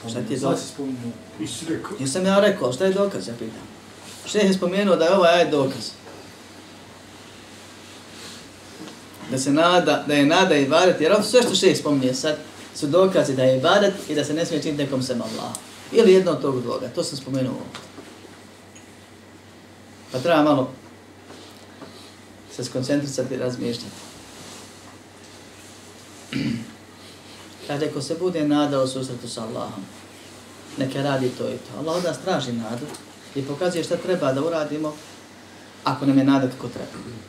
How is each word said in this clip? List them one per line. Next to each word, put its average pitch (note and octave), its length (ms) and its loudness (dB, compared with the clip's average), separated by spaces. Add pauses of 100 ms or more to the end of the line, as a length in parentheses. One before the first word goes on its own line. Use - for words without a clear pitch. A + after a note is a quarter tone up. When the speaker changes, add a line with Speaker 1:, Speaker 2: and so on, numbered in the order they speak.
Speaker 1:
Pa A#2 60 -10
Speaker 2:
Šta B2 120 -6
ti C#3+ 120 -6
je B2 60 -4
Speaker 1:
sad C3+ 100 -2
Speaker 2:
dokaz? - 140 -2
Speaker 1:
si - 40 -12
spominjao. B2+ 440 -8 (880)
Speaker 2:
Jesam F#3 260 -2
ja G3 140 6
rekao, E3 340 2
šta F#3+ 120 -2
je F#3+ 80 2
dokaz, G3+ 340 -2
ja A#2 60 -10
pitam. A2+ 300 -10 (640)
Šejh G#3 180 0
je F#3+ 100 6
spomenuo F#3 420 2
da D#3+ 100 4
je F#3 100 4
ovaj F3 180 6
ajet E3 180 4
dokaz. C3+ 380 0 (3500)
Da C3 60 -2
se C3+ 140 0
nada, D#3+ 560 4
da D3 60 2
je C#3+ 120 6
nada E3+ 300 6
ibadet, D3 460 4
jer D#3+ 100 4
ovo G#3 120 4
sve A#3+ 180 6
što - 140 0
šejh F3 220 4
spominje C3 360 2
sad D#3 240 -2 (380)
su D3+ 120 -4
dokazi D#3+ 480 4
da B2+ 80 2
je C3 140 6
ibadet F#3+ 360 4 (160)
i D3+ 60 -2
da C#3+ 80 0
se C#3+ 100 -2
ne D#3+ 120 0
smije D3+ 160 -2
činiti C#3+ 220 -2
nekom C3+ 200 -2
sem A#2+ 180 -2
Allah. A2 300 -6 (400)
Ili G3 220 8
jedno F#3 180 6
od C#3+ 100 -2
tog C3 200 -2
dvoga, A#2 340 -6
to E3+ 80 -2
sam - 140 -6
spomenuo. C3 480 -4 (2500)
Pa B2+ 80 -6
treba D#3 240 4
malo C3+ 280 2 (1800)
se B2+ 80 -8
skoncentrisati C3+ 680 -4
i B2 40 -6
razmišljati. A#2+ 580 -6 (2250)
<clears throat> - 60 -4 (1300)
Kaže: D3 200 -2
"Ko C#3+ 140 -6
se D#3+ 180 -4
bude E3 280 0
nadao C#3 400 2
susretu B2+ 420 -8
sa A#2 140 -10
Allahom, A2 420 -8 (920)
neka C#3 240 -4
radi C3 280 0
to A#2 200 -6
i A#2+ 80 -8
to." A#2+ 220 -14
Allah D#3+ 160 -4
od F3+ 80 -2
nas D#3 220 -2
traži C#3 260 -2
nadu A#2 340 -6 (500)
i C#3 60 -4
pokazuje D#3 420 -2
šta E3+ 140 -2
treba C#3 360 0
da C#3 120 0
uradimo D3+ 480 -2 (880)
ako C#3 220 0
nam C3+ 120 6
je C3 60 6
nada C3+ 240 4
kako - 200 -6
treba. - 240 -10 (380)